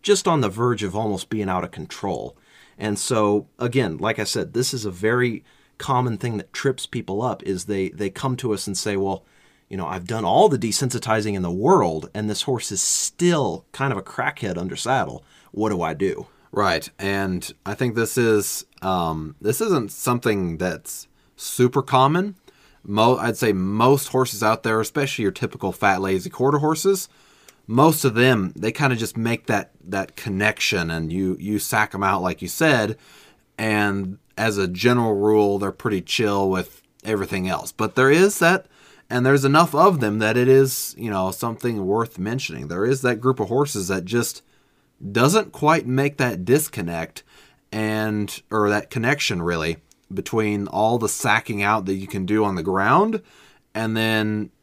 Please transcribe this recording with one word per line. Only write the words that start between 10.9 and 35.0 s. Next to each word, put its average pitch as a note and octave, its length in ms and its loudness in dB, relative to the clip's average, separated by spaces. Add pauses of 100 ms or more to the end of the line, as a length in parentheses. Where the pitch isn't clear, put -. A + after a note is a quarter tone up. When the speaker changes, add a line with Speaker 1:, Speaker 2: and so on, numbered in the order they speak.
Speaker 1:
in F#2+ 80 -2
the F2 80 -2
world, F2+ 640 2
and G#2+ 140 -4
this G#2+ 140 -4
horse B2 300 -4
is F#2+ 80 -4
still C#3+ 920 0
kind C3+ 200 -2
of G2+ 60 -4
a F#2 40 -8
crackhead A#2 540 -6
under F2+ 180 -6
saddle. A2 480 -2 (300)
What G#2 160 0
do F#2+ 140 0
I D#2+ 100 -2
do?" F2 340 -2 (260)
Speaker 2:
Right, F#2 360 0 (100)
and G2 540 -4 (120)
I G2+ 100 -8
think A#2+ 200 -2
this A2+ 240 -2
is, A2 480 2 (160)
um, E2 580 -2
this A2 200 -2
isn't D#3+ 320 0
something G2+ 640 -2
that's - 500 -6 (300)
super - 440 0
common. D3 540 2 (480)
Mo-, A2+ 340 4
I'd A2 200 -4
say A2+ 160 2
most G#2+ 560 2
horses B2 340 0
out A2 220 0
there, A2 160 2
especially C3+ 420 -2
your G2 80 2
typical G2 400 -6
fat, F#2+ 300 2
lazy F#2+ 280 -2
quarter C#3 300 4
horses, D#3+ 500 0 (600)
most D3 360 4
of B2 100 2
them, A#2 420 4
they A2 160 -2
kinda C3+ 240 0
just A2 200 -6
make A2+ 300 -2
that, G2+ 240 -2 (140)
that F#2 320 -6
connection, G2+ 720 -2
and E2 220 -4
you, F#2 260 0
you G2+ 220 -2
sack G#2+ 340 -2
'em G2 80 -2
out, G2 180 2
like F2+ 220 -4
you F2+ 60 -8
said, A#2 480 2 (600)
and G#2 600 -2 (180)
as G#2+ 220 -2
a F#2+ 80 0
general A2+ 480 2